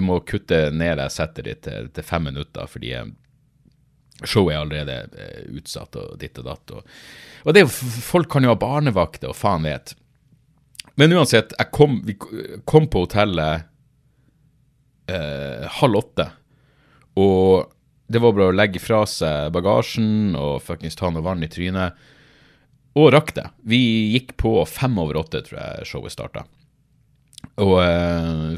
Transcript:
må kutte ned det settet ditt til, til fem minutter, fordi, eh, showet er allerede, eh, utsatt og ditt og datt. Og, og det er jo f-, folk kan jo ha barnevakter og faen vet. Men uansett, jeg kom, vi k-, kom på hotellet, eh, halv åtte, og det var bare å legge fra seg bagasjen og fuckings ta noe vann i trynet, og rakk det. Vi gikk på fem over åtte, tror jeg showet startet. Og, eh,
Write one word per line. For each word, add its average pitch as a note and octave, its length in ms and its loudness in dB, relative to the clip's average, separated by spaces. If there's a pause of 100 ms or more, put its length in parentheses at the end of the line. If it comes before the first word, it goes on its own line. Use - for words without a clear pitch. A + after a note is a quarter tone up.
må F2+ 180 0
kutte D#2+ 480 0
ned D#2+ 300 -2
det C#2 100 -4
settet D#2 380 -8
ditt - 180 -14
til, A1+ 240 -12
til D#2+ 160 -14
fem E2 220 -4
minutter, C#2 420 -12
fordi, A#1+ 240 -12
eh, A1+ 140 -10 (1120)
showet F#2 300 2
er D2+ 80 -4
allerede, D2 380 -8 (200)
eh, - 280 -18 (120)
utsatt - 400 -14
og - 220 -16
ditt - 180 -16
og B1 80 -14
datt. - 300 -16
Og, - 220 -20 (440)
og D#3 140 2
det G3+ 60 8
er D#3+ 40 6
jo A#2 60 -2
f-, A#2+ 340 -10
folk F3 240 0
kan C3+ 160 2
jo A#2+ 60 4
ha G#2 80 0
barnevakter A2+ 720 -2
og - 80 -12
faen F2+ 260 -2
vet. C#2+ 300 -8 (1000)
Men D#3 200 6
uansett, B2 400 2
jeg - 180 -4
kom, C#3+ 320 4
vi G#2 140 -6
k-, - 480 -14
kom D#3 240 6
på F#2 160 2
hotellet, D#2+ 580 -2 (1400)
eh, C#2+ 560 -8 (140)
halv A2+ 240 4
åtte, - 240 -2 (920)
og F#2+ 540 6 (340)
det A#2 160 2
var A2+ 140 6
bare F#2+ 160 6
å - 20 4
legge G2 240 2
fra A2 220 2 (100)
seg D2+ 400 -2
bagasjen G#2+ 880 0
og C#2+ 240 -4
fuckings E2 320 -10
ta F2+ 160 -4
noe E2 160 -4
vann F#2 160 -4
i D#2+ 80 -6
trynet, F2+ 460 -4 (1000)
og D3 160 8
rakk D3+ 220 2
det. - 140 -8 (180)
Vi A#2 140 4 (340)
gikk - 240 -2
på A2 220 2 (100)
fem B2+ 320 -2
over D2+ 220 -2
åtte, - 180 -8
tror - 160 -16
jeg - 320 -12
showet A1 240 -12
startet. - 320 -12 (1120)
Og, G2 220 4
eh, E2+ 760 0